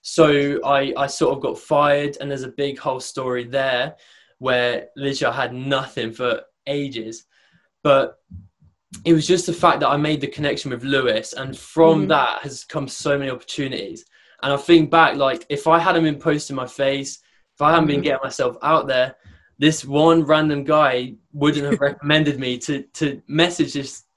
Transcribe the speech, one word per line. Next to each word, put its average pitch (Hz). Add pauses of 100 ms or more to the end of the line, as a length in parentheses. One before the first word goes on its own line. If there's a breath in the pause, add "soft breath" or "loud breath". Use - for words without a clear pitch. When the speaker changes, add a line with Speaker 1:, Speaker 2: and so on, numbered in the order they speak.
Speaker 1:
So 147
I, 139
I 139
sort 139
of 139
got 127
fired, 143
and 143
there's 131
a 127
big 139
whole 131
story 127
there 135 (420 soft breath)
where 123
literally 135
I 135
had 123
nothing 131
for 123 (240)
ages. 127 (580)
But 135 (840)
it 165
was 156
just 175
the 175
fact 165
that 139
I 143
made 147
the -
connection 143
with 123
Lewis, 131
and 131
from 160
Speaker 2:
Mm-hmm. -
Speaker 1:
that 131
has -
come 139
so 143
many 135
opportunities. - (380 soft breath)
And 139
I 143
think 156
back, 160
like, 135
if 143
I 165
hadn't 165
been 147
posting 147
my 127
face, 139 (360)
if -
I 147
hadn't 165
been 143
Speaker 2:
Mm-hmm. -
Speaker 1:
getting 135
myself 127
out 147
there, 127 (440 soft breath)
this 156
one 156
random 151
guy 135 (180)
wouldn't 147
have 127
Speaker 2:
<laughs> 143
Speaker 1:
recommended 147
me 127
to, 139 (120)
to 139
message 160
this - (120)